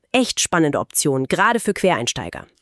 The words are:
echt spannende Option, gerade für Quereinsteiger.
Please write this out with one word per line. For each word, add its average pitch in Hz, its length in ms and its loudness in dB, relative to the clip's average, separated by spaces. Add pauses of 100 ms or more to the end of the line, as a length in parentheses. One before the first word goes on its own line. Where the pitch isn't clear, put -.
(120)
echt 254 260 0
spannende 160 400 2
Option, 135 460 -2
gerade 214 340 2
für 202 140 -2
Quereinsteiger. 120 760 -2 (140)